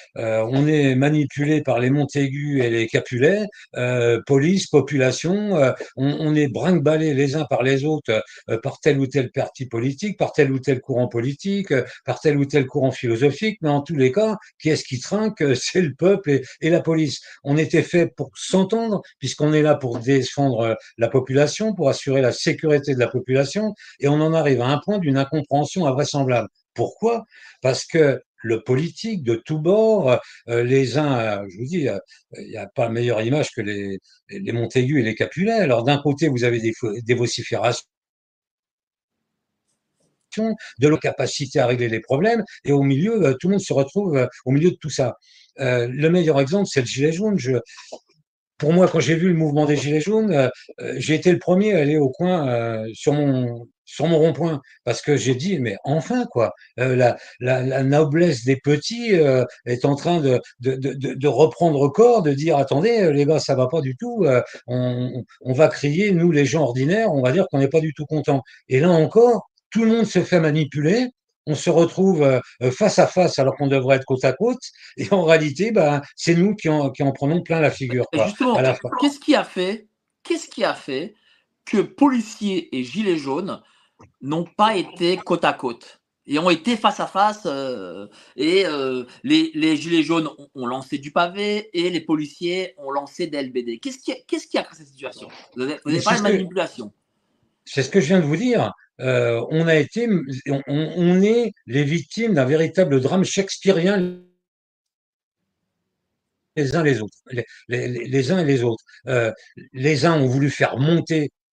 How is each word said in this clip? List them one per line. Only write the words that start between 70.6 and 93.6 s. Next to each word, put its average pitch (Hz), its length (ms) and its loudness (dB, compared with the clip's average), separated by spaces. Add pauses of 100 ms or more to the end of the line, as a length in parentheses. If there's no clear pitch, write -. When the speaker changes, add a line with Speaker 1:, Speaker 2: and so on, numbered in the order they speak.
Speaker 1:
on 151 80 0
se - 160 -2
retrouve, 170 500 4
euh, 131 180 4 (220)
euh, 127 80 2
face 180 300 0
à 160 80 6
face 170 320 2
alors 135 160 2
qu'on 143 120 -2
devrait 135 280 2
être 131 100 -2
côte 127 180 -2
à 131 100 2
côte, 247 280 -2 (360)
et - 140 -4
en 190 120 2
réalité, 160 480 2
ben, 147 300 2 (140)
c'est 165 200 0
nous 190 180 2
qui 165 160 -4
en, 143 220 0
qui 131 100 -6
en 139 100 2
prenons 143 300 -2
plein 165 180 -4
la 147 120 4
figure, 123 420 -4
Speaker 2:
Et - 40 0
Speaker 1:
quoi, 214 100 2
Speaker 2:
justement, 240 280 -2
Speaker 1:
à 143 60 2
la 131 140 2
fin. - 140 -10 (120)
Speaker 2:
qu'est-ce 285 180 -2
qui - 140 0
a 202 100 2
fait, 190 440 -6 (340)
qu'est-ce - 260 -6
qui - 160 -6
a 147 120 0
fait 143 400 -10 (500)
que - 120 -2
policiers 208 1000 -2
et 127 60 -4
gilets 170 340 -4
jaunes 139 440 -8 (600)
n'ont 156 240 -6
pas 214 300 0
été 170 420 -2
côte - 260 -2
à 147 100 2
côte - 460 -10 (260)
et 143 140 -2
ont 175 100 2
été 202 280 -2
face 214 220 -2
à 170 80 -4
face, 208 380 -2
euh, 113 600 -8 (280)
et, 180 300 2
euh, 131 400 -4 (180)
les, 160 300 2
les 156 220 0
gilets 160 280 0
jaunes 156 240 0
ont, 139 280 -16
ont 131 100 -8
lancé 135 340 -6
du 143 120 -16
pavé 202 640 -4
et 175 160 -2
les 175 120 -4
policiers 175 760 -6
ont 139 140 -12
lancé 143 360 -6
des 151 100 -8
L 135 140 -8
B 123 140 -6